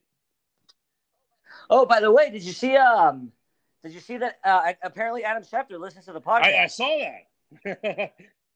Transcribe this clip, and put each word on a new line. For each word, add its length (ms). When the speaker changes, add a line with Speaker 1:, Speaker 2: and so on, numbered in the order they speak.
Speaker 1:
Oh, 160
by 140
the 120
way, 180
did 120
you 100
see, 240
um, 560
did 100
you 80
see 180
that, 260
uh, 280
apparently 420
Adam 180
Schefter 380
listens 240
to 80
the 80
podcast? 220
Speaker 2:
I, 220
I 20
saw 320
that. 1160
<laughs> 60